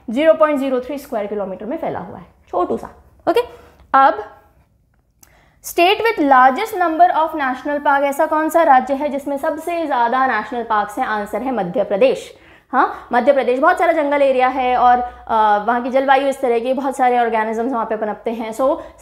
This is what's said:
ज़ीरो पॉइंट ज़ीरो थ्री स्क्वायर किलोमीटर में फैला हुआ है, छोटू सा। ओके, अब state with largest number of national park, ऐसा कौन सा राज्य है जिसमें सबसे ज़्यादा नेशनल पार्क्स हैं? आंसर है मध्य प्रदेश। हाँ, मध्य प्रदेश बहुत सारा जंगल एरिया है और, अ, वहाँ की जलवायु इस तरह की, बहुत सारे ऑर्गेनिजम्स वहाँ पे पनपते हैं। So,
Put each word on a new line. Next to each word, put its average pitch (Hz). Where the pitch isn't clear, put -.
ज़ीरो 302
पॉइंट 302
ज़ीरो 262
थ्री 277
स्क्वायर 226
किलोमीटर 202
में 277
फैला 175
हुआ -
है, -
छोटू 339
सा। -
ओके, 466
अब 302
state 381
with 427
largest 277
number 339
of 320
national 285
park, 285
ऐसा 285
कौन 311
सा 330
राज्य 269
है 285
जिसमें 277
सबसे 320
ज़्यादा 254
नेशनल 233
पार्क्स 208
हैं? 254
आंसर 214
है 262
मध्य 196
प्रदेश। 208
हाँ, -
मध्य 247
प्रदेश 247
बहुत 349
सारा 349
जंगल 294
एरिया 262
है 254
और, 247
अ, 214
वहाँ 240
की 254
जलवायु 269
इस 269
तरह 233
की, 247
बहुत 262
सारे 247
ऑर्गेनिजम्स 226
वहाँ 226
पे 226
पनपते 214
हैं। 226
So, 269